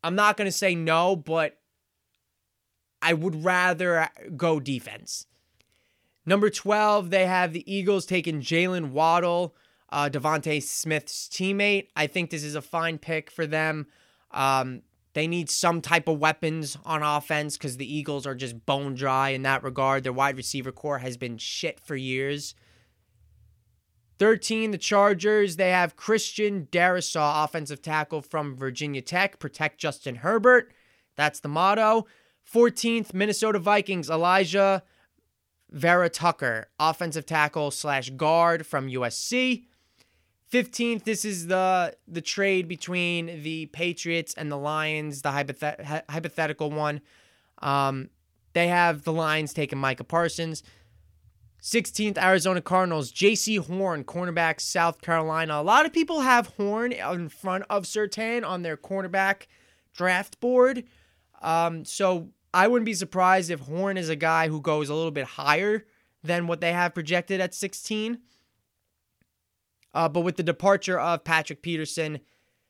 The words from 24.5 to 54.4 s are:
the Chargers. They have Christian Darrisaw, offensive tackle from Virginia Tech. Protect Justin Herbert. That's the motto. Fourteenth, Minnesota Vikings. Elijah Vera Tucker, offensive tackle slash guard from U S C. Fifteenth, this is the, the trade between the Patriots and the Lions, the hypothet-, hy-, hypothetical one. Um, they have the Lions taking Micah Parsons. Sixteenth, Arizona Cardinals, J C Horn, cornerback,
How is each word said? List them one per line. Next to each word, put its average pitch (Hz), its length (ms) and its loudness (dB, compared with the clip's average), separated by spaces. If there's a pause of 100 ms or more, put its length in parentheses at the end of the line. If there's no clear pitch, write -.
the 185 60 -4
Chargers. 202 800 2
They 185 160 2
have 180 240 2
Christian 208 720 -2
Darrisaw, 165 800 2
offensive 147 360 -8
tackle 156 400 -2
from 147 340 -6
Virginia 135 460 -6
Tech. 190 380 -2
Protect - 400 -6
Justin 135 380 -6
Herbert. 220 560 2 (420)
That's 151 240 0
the - 80 -10
motto. 214 580 4 (380)
Fourteenth, 233 720 2
Minnesota 208 440 2
Vikings. 190 520 2
Elijah 185 720 4 (880)
Vera 170 380 4
Tucker, 135 600 0 (100)
offensive 160 460 0
tackle 151 460 0
slash 135 380 -4
guard 160 560 2
from 135 240 -4
U 127 160 -2
S 117 120 -4
C. 247 500 0 (800)
Fifteenth, 240 560 -2
this 220 200 -2
is 185 220 -6
the, 185 500 0 (120)
the 170 140 -8
trade 190 460 0
between 175 760 -4
the 160 240 -6
Patriots 170 640 -4
and 147 180 -6
the 143 60 -4
Lions, 151 640 -4
the 143 80 -2
hypothet-, 143 540 -4
hy-, 151 260 -6
hypothetical 156 600 -4
one. 151 300 -2 (580)
Um, 139 500 0 (440)
they 175 140 4
have 170 360 4
the 165 100 -2
Lions 156 400 0
taking 143 240 -4
Micah 135 260 -2
Parsons. 165 600 -2 (960)
Sixteenth, 214 560 -2
Arizona 185 440 4
Cardinals, 175 500 0
J 202 240 4
C 214 220 0
Horn, 175 460 -4
cornerback, 170 560 -2